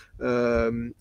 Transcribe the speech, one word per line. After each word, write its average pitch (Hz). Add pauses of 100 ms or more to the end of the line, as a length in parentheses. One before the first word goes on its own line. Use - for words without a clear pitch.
(220)
Euh, 120 (120)